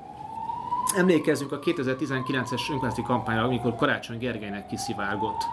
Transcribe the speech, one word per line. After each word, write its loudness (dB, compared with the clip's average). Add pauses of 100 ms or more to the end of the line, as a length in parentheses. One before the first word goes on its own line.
(960)
emlékezzünk 4
a -4
kétezer-tizenkilences 0
önkormányzati 0
kampányra, 2
amikor 2
Karácsony 0
Gergelynek -4
kiszivárgott 0